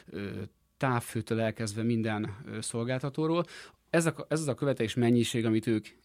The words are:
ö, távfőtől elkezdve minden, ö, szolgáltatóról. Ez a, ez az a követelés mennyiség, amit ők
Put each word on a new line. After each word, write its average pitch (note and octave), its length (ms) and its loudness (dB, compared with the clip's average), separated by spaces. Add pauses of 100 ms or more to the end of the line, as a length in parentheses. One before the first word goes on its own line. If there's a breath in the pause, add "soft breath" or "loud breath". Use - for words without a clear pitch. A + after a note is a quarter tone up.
ö, G2+ 240 -10 (480)
távfőtől A#2 600 0
elkezdve A2 440 -2
minden, A2 520 0 (100)
ö, A2 160 -8
szolgáltatóról. C3+ 840 -2 (500 loud breath)
Ez E3 100 6
a, D3 220 -2
ez D#3 120 2
az D#3 80 -2
a B2+ 60 0
követelés A#2+ 400 0
mennyiség, A#2+ 520 4
amit A2 220 2
ők A2 180 2 (200)